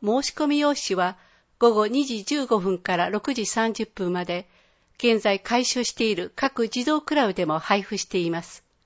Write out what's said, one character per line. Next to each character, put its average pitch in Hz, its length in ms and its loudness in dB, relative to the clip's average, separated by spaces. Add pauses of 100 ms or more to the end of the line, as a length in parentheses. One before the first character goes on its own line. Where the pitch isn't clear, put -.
申 226 180 2
し - 120 -6
込 302 120 0
み 294 140 2
用 294 160 2
紙 - 200 -4
は 180 220 0 (400)
午 233 160 6
後 214 140 4
二 262 180 0
時 226 180 -6
十 277 220 -2
五 214 140 2
分 180 180 0
か 180 200 -2
ら 180 120 0
六 214 240 -4
時 220 140 -2
三 226 260 0
十 214 140 -4
分 180 260 -4
ま 180 120 -4
で、 175 220 -6 (500)
現 226 240 2
在 196 180 2
開 240 260 0
所 247 180 -2
し - 100 -4
て 233 120 0
い 214 100 0
る 175 200 -6
各 - 320 -2
児 240 180 -4
童 302 160 2
ク 302 140 -4
ラ 277 100 4
ブ 196 80 0
で 175 140 -2
も 156 100 0
配 196 240 0
布 196 160 -6
し - 80 -6
て 190 140 -4
い 170 100 0
ま 165 140 -4
す。 - 200 -20 (220)